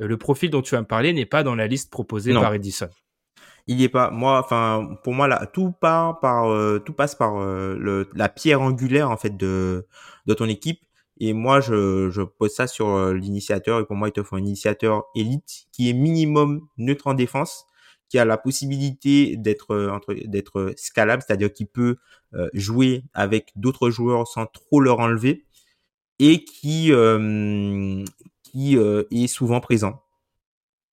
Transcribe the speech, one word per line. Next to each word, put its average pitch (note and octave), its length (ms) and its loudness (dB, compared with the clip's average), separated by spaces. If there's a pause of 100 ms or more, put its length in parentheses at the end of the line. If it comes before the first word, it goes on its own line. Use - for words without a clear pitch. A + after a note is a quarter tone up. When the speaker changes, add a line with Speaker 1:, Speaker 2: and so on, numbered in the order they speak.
Speaker 1:
euh, G#2+ 60 -6
le A2+ 120 -2
profil D3+ 320 0
dont C#3+ 100 0
tu - 140 -4
vas A#2 80 2
me G#2 40 -8
parler C3 280 0
n'est C3+ 100 -2
pas D3 180 0
dans C3 120 -2
la A2 120 -2
liste C3 240 -4
proposée A2 440 -2
Speaker 2:
Non. A#2 80 4
Speaker 1:
par A2 100 2
Edison. G2 380 -6 (760)
Speaker 2:
Il B2 140 0
y C3 40 6
est B2+ 40 4
pas. B2+ 220 2
Moi, C3 280 2
enfin, A2+ 640 -2
pour B2+ 120 -4
moi, C#3 140 2
là, A#2+ 180 0
tout F#3 260 -2
part E3 480 0
par, A#2+ 300 2
euh, G#2+ 280 2
tout G#2 140 -12
passe C#3+ 220 -4
par, G#2 260 -2
euh, F#2+ 400 -4
le, G2 340 -2
la G2+ 140 0
pierre C#3+ 320 2
angulaire C3 500 0
en A2 60 -2
fait G#2 180 -4
de, F#2 520 -2 (400)
de G#2+ 80 2
ton A2+ 120 -2
équipe. C3 340 -4 (400)
Et A2 120 -2
moi, B2 280 4
je, G2 500 2
je G2 120 -4
pose G#2 320 -2
ça B2+ 140 -2
sur, G#2+ 220 -2
euh, F#2+ 220 0
l'initiateur. G2+ 680 -2
Et G#2+ 40 -4
pour G#2 120 -10
moi, G#2 120 -2
il G2+ 40 -8
te G2+ 100 -6
faut G2 140 -8
un F#2+ 80 -4
initiateur G#2 600 -2 (100)
élite A#2 560 -6
qui A#2+ 180 0
est - 20 0
minimum D3+ 840 0
neutre C#3 320 -4
en C3+ 60 0
défense, C3+ 500 -4 (440)
qui B2 120 2
a A#2+ 40 6
la A2 140 2
possibilité C#3 1000 0
d'être, G#2+ 380 -4
euh, G2+ 160 -2
entre, G2+ 240 -8
d'être G2 600 -6
scalable, A#2 500 0
c'est-à-dire G#2 260 0
qui - 120 -8
peut, A#2+ 320 -2 (380)
euh, F2 180 -4
jouer B2 500 0 (120)
avec G2+ 420 -2
d'autres B2 340 0
joueurs A#2 380 0
sans A2+ 180 -6
trop - 320 0
leur B2 220 6
enlever, A#2 440 0 (760)
et D#3 240 6
qui, D#3 480 0
euh, G#2 1120 2 (400)
qui, C3+ 340 2
euh, G#2 320 2
est A#2+ 160 0
souvent A#2+ 320 0
présent. G#2+ 460 -2 (880)